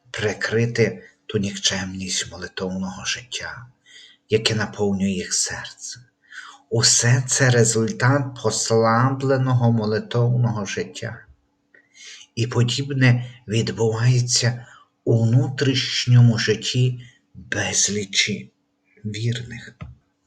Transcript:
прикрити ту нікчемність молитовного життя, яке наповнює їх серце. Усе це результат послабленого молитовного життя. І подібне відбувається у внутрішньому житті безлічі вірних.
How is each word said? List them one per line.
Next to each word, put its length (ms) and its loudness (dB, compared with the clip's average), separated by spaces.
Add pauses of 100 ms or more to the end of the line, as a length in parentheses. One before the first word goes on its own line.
(100)
прикрити 920 0 (240)
ту 120 -2
нікчемність 960 -4
молитовного 720 -8
життя, 640 -10 (600)
яке 260 0
наповнює 560 -2
їх 240 -6
серце. 680 -8 (680)
Усе 560 4
це 240 2
результат 720 2 (200)
послабленого 1300 2
молитовного 920 0
життя. 540 -8 (1160)
І 120 0
подібне 840 2 (180)
відбувається 1160 0 (380)
у 200 4
внутрішньому 1120 4
житті 600 0 (340)
безлічі 1160 -2 (540)
вірних. 680 -6 (540)